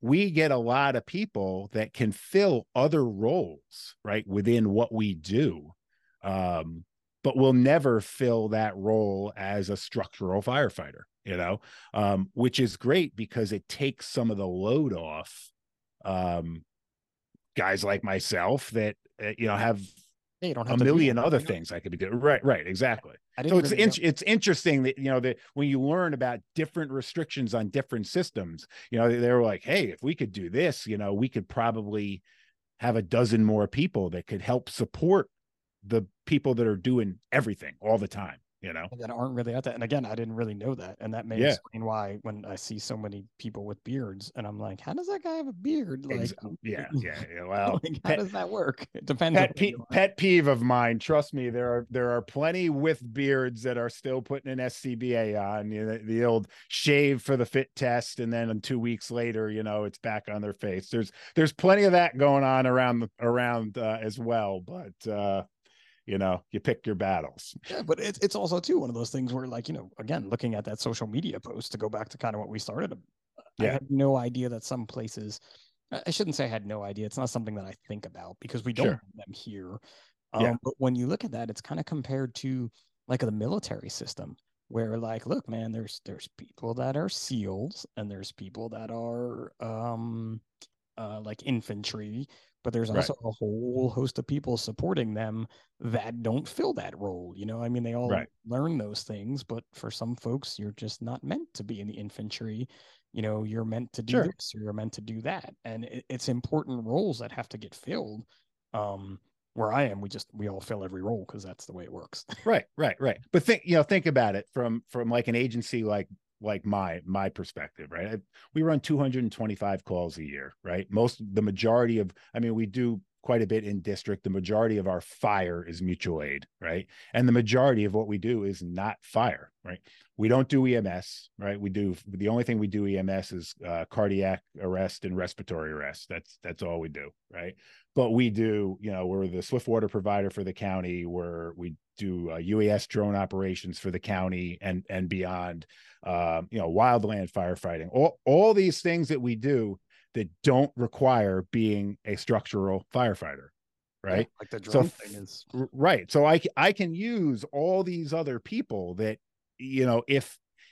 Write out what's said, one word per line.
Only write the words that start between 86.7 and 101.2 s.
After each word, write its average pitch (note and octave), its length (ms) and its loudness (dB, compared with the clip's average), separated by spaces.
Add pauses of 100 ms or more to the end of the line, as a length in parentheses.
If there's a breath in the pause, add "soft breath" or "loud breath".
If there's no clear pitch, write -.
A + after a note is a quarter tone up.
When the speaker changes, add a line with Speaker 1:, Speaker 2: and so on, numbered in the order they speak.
Speaker 2:
that C3 240 -2
are F3+ 120 -2
seals G#2+ 760 -6 (100)
and G#2+ 140 -8
there's F#2+ 220 -12
people A2 380 -12
that A2 200 -10
are, A#2 720 -6
um, A2+ 800 -6 (560)
uh, G#2+ 240 -10
like, G#2+ 240 -10
infantry, A2 800 -6 (360 soft breath)
but A#2+ 100 -4
there's A2+ 180 0
Speaker 1:
Right. G#2 60 2
Speaker 2:
also - 160 0 (100)
a A2+ 80 -4
whole A#2+ 580 -2
host B2 300 -2
of B2+ 80 -6
people C3+ 280 -2
supporting A#2 600 -2
them A2 320 -4 (320 soft breath)
that A#2 420 -4
don't A#2 260 -2
fill - 280 -4
that - 200 -10
role. F2+ 400 -8
You G2+ 120 -8
know, A2+ 160 -6
I A#2+ 60 -2
mean, B2 120 0
they A#2 140 -4
all A#2+ 160 0
Speaker 1:
Right. E2 160 0 (180)
Speaker 2:
learn C#3 320 -2
those G#2 240 -6
things, A2+ 420 -8
but A#2 200 -10 (100)
for - 160 -12
some A2+ 260 -6
folks, B2+ 440 -6
you're G#2 140 -8
just - 280 -10
not A#2 220 -8